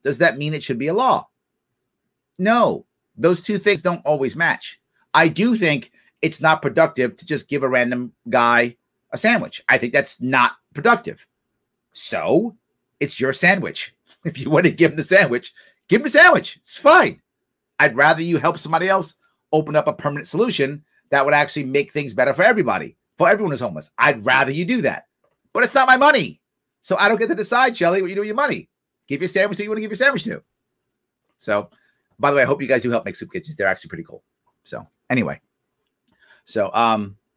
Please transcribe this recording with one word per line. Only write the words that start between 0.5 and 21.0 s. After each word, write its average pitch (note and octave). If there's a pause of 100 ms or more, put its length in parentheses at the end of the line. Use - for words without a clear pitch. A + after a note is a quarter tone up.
it D3
should B2
be C#3
a E3
law? B3 (1120)
No, G3 (320)
those F3
two G#3
things G3+
don't F3
always C#3
match. - (340)
I E3
do G#3+
think D3+ (300)
it's D#3+
not D#3
productive C3
to -
just C#3+
give C#3
a C3
random B2 (160)
guy A#2+ (340)
a -
sandwich. A3
I C3
think B2
that's -
not B2+ (200)
productive. - (640)
So A#2 (440)
it's -
your C3
sandwich. F3+
<laughs> - (220)
If E3
you C3
want F3
to D#3+
give D#3
him D3+
the D#3
sandwich, D#3 (340)
give A3+
him -
the D4
sandwich. D#4
It's -
fine. C#4+ (580)
I'd C#3+
rather D#3
you E3+
help E3
somebody E3
else F#3+ (400)
open D#3
up D3
a D3
permanent D3
solution D3+ (260)